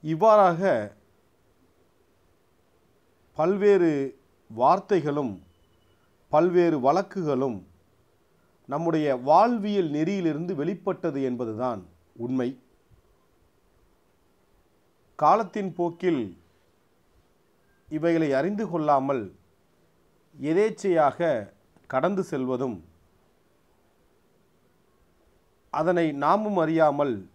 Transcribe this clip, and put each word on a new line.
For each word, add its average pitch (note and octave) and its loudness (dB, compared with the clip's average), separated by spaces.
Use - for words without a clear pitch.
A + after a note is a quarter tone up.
இவ்வாறாக E3+ 2
பல்வேறு F3 2
வார்த்தைகளும் C#3+ 0
பல்வேறு E3+ 2
வழக்குகளும் C#3 -2
நம்முடைய D3+ -2
வாழ்வியல் G3 2
நெறியிலிருந்து E3 -2
வெளிப்பட்டது D#3 -4
என்பதுதான் A#2 -6
உண்மை. B2+ -4
காலத்தின் F#3+ 2
போக்கில் E3 -4
இவைகளை D#3+ 0
அறிந்து G3 -2
கொள்ளாமல் C#3 0
எதேச்சையாக D#3+ 0
கடந்து F#3 -2
செல்வதும், B2+ -6
அதனை E3 0
நாமும் F#3+ 0
அறியாமல் D3 0